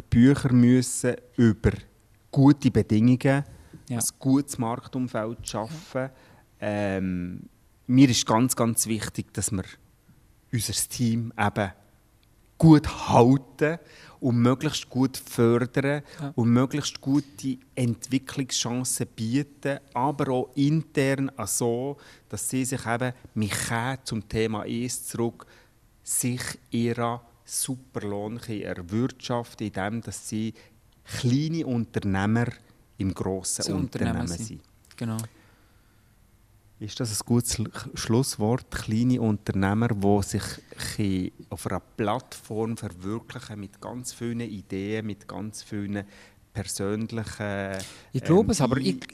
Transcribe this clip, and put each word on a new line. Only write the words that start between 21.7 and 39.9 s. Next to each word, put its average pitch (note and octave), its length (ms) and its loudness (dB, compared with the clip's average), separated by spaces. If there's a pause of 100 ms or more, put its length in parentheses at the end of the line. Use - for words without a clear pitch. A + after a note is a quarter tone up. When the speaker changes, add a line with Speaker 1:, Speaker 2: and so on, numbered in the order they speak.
Speaker 1:
dass - 200 -8
sie C3 160 -2
sich B2+ 200 -4
eben, A#2 280 -2 (220)
wir G#2+ 140 0
kehren B2 560 -4
zum A2 240 -6
Thema A2 340 -2
eins A#2+ 440 -6
zurück, - 400 -4 (560)
sich B2 380 -4 (300)
ihrer A#2 520 -2 (220)
super - 640 -8
Lohn G#2 340 -6
erwirtschaften, G#2+ 1300 -4
indem G#2 340 -4
dass - 260 -12
sie A2 240 -4 (520)
kleine D3+ 600 -2
Unternehmer A2 800 0 (500)
im F#2+ 180 -2
grossen - 480 -4
Speaker 2:
Zu G#2 140 -2
Speaker 1:
Unternehmen A#2 460 -2
Speaker 2:
Unternehmen G2+ 160 -4
Speaker 1:
sind. A2+ 80 -8
Speaker 2:
sind. E2+ 140 -16 (360)
Genau. A2+ 220 -6 (1600)
Speaker 1:
Ist G#2+ 200 -10
das A2 200 -4
ein - 60 -10
gutes A#2+ 300 2
Sch-, - 380 -8
Schlusswort? A#2 760 0
Kleine A#2+ 500 0
Unternehmer, G#2 680 0
die G2+ 340 4